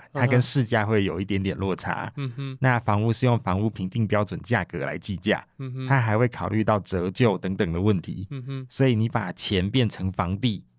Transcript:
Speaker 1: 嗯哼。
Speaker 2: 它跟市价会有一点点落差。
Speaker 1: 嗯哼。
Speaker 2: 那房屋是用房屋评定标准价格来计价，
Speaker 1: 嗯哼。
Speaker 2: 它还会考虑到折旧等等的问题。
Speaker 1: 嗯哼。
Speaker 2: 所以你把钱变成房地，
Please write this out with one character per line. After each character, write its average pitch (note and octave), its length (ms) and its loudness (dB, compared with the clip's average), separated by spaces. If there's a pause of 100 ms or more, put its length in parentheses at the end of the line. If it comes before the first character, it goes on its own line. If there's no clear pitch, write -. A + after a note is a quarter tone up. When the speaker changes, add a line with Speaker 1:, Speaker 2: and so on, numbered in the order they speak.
(120)
Speaker 1:
嗯 - 20 -16
哼。 C#3+ 60 -4
Speaker 2:
它 B2 80 4
跟 B2 140 6
市 B2+ 240 2
价 G#2+ 200 2
会 G#2 200 2
有 E2+ 160 -2
一 G2+ 40 -2
点 G2 160 0
点 F#2+ 140 0
落 F#2+ 200 -2
差。 - 420 -6
Speaker 1:
嗯 C#3 180 -6
哼。 C3+ 240 -8
Speaker 2:
那 B2+ 200 4
房 G#2 220 0
屋 A2+ 120 2
是 B2+ 120 0
用 A#2+ 140 4
房 F#2 220 0
屋 A2 80 2
评 F#2+ 200 -4
定 A#2 160 0
标 G#2 200 2
准 F#2 160 -6
价 A2 240 0
格 E2+ 140 -8
来 C#2 180 -4
计 - 180 -6
价， - 300 0 (140)
Speaker 1:
嗯 C3 140 -10
哼。 C3 140 -8
Speaker 2:
它 C3+ 140 4
还 A2 160 2
会 B2 100 4
考 F#2+ 220 -6
虑 G#2+ 140 2
到 G#2 160 2
折 F2+ 320 -2
旧 G#2+ 260 4
等 F#2+ 180 -4
等 F#2+ 160 0
的 E2+ 80 -2
问 G2+ 220 4
题。 - 300 -10
Speaker 1:
嗯 C3+ 120 -10
哼。 C3 240 -10
Speaker 2:
所 C3+ 200 0
以 B2+ 80 4
你 A2 120 2
把 A2 240 -4
钱 F#2+ 380 0
变 A#2+ 180 2
成 F#2+ 240 -4
房 F#2 260 -2
地， G#2 280 -2 (140)